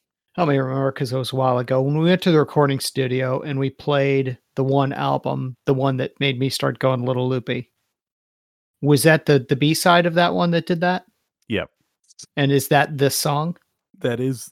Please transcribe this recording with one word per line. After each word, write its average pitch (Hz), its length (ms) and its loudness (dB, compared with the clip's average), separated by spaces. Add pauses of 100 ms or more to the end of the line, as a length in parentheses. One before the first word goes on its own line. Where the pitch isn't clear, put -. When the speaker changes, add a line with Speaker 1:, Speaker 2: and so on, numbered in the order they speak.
(360)
Speaker 1:
help 165 140 0
me 139 80 2
remember, 135 340 -2
'cause 127 200 -6
it 131 60 -4
was 127 160 -6
a - 20 -4
while 131 240 2
ago, 131 220 0
when 143 160 -2
we 160 80 0
went 180 180 2
to 185 80 2
the 156 80 6
recording 139 400 2
studio 131 640 -4
and 139 180 -6
we 135 100 0
played 135 680 0 (180)
the 135 80 -2
one 135 300 0
album, 135 640 -4 (100)
the 143 80 2
one 131 240 0
that - 220 -6
made 139 200 -2
me 135 100 -2
start 135 300 -4
going 131 220 0
a - 20 -6
little 127 240 -2
loopy, 127 440 -6 (1120)
was 143 220 4
that 156 220 4
the, 143 240 4
the 147 60 2
B 147 180 2
side 175 320 4
of 170 80 -2
that 175 200 2
one 175 180 0
that 165 140 -2
did 175 160 -2
that? 180 240 -2 (440)
Speaker 2:
Yep. 95 200 -4 (680)
Speaker 1:
And 139 140 2
is 139 180 2
that 151 280 2
this 135 200 2
song? 151 400 -4 (420)
Speaker 2:
That 120 200 -4
is 127 320 -4